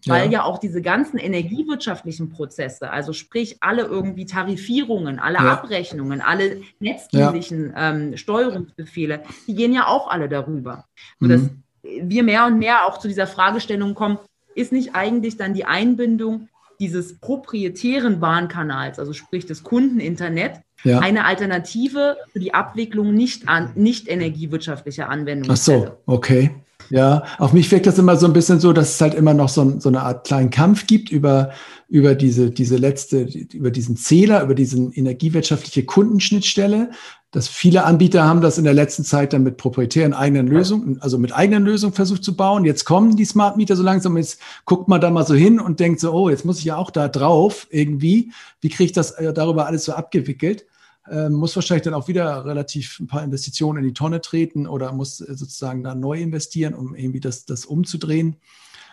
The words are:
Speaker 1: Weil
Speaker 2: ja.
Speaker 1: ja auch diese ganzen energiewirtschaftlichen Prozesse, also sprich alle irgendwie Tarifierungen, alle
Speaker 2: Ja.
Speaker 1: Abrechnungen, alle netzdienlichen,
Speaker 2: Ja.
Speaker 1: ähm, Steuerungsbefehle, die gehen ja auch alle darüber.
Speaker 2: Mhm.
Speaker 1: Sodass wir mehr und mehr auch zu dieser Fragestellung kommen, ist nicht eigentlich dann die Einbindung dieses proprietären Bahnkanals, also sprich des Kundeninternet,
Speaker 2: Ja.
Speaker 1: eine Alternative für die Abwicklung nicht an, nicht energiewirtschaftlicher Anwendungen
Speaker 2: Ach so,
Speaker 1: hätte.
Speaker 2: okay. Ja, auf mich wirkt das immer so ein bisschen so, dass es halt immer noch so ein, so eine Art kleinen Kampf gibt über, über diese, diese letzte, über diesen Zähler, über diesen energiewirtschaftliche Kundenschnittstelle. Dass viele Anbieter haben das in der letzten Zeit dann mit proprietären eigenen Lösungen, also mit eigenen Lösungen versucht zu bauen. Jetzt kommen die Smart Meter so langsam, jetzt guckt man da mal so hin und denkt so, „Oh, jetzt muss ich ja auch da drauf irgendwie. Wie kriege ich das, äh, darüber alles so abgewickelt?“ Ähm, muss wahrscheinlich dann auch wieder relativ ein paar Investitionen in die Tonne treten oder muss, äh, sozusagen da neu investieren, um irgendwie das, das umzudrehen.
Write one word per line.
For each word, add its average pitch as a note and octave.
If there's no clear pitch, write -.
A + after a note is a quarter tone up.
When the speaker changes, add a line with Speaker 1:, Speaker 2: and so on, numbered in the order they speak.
Speaker 1:
Weil F3+
Speaker 2:
ja. A3+
Speaker 1:
ja G#3+
auch F3
diese F3
ganzen G#3
energiewirtschaftlichen F3+
Prozesse, C#3+
also D3
sprich A3+
alle A3
irgendwie F#3
Tarifierungen, F#3+
alle E3
Speaker 2:
Ja. -
Speaker 1:
Abrechnungen, E3+
alle G3
netzdienlichen, D#3+
Speaker 2:
Ja. D#3
Speaker 1:
ähm, D3+
Steuerungsbefehle, F3
die G#3+
gehen A#3
ja B3+
auch C#4
alle D#3
darüber. C#3
Speaker 2:
Mhm. B2
Speaker 1:
Sodass B2
wir F3+
mehr A3+
und A#3
mehr A3
auch -
zu G#3+
dieser F#3+
Fragestellung G3+
kommen, G#3
ist B3
nicht B3+
eigentlich A3
dann G3
die F#3+
Einbindung A3
dieses F3+
proprietären A#3
Bahnkanals, D#3+
also D3
sprich F3+
des D#3+
Kundeninternet, F3+
Speaker 2:
Ja. B2
Speaker 1:
eine G#3
Alternative A3+
für G#3
die F#3
Abwicklung G#3
nicht B3
an, E3
nicht A3+
energiewirtschaftlicher D#3+
Anwendungen C#3+
Speaker 2:
Ach A#2+
so, D3+
Speaker 1:
hätte. A2+
Speaker 2:
okay. C3
Ja, C3+
auf C3
mich E3+
wirkt F#3+
das F#3
immer F3+
so D#3+
ein E3+
bisschen E3
so, F3
dass D3+
es -
halt D#3
immer D#3
noch C#3
so D3
ein, C3+
so C#3
eine B2+
Art B2+
kleinen C3
Kampf F3
gibt A3
über, C3+
über C#3
diese, B2
diese B2
letzte, C3+
über B2
diesen A#2+
Zähler, F#3+
über C3+
diesen B2+
energiewirtschaftliche C#3+
Kundenschnittstelle. G#3
Dass -
viele F3+
Anbieter E3+
haben E3
das D#3+
in E3
der C#3+
letzten D3
Zeit C#3+
dann C3+
mit B2+
proprietären C3+
eigenen C#3
Lösungen, F3+
also C3
mit B2
eigenen G3+
Lösungen G#3
versucht G3
zu F#3+
bauen. G3
Jetzt C#3+
kommen G#3+
die G#3
Smart G3+
Meter G3+
so F3+
langsam, F#3
jetzt -
guckt F3+
man F3
da E3+
mal D#3+
so D3+
hin G#3
und F3
denkt E3+
so, E3
„Oh, F3+
jetzt C#3+
muss F3+
ich D3+
ja D#3
auch F3+
da D3
drauf D#3+
irgendwie. D#3+
Wie D3+
kriege F3+
ich F3
das, D#3+
äh, D#3+
darüber D#3
alles D#3
so D3+
abgewickelt?“ D3+
Ähm, D#3
muss D#3
wahrscheinlich F3
dann D#3
auch C#3
wieder D#3+
relativ C#3+
ein D#3+
paar D3+
Investitionen D3
in C3+
die C3
Tonne E3
treten D#3+
oder C3
muss, C3+
äh, D3+
sozusagen C3
da C3
neu C3+
investieren, D#3+
um C3
irgendwie C3
das, B2+
das A#2+
umzudrehen. D#3+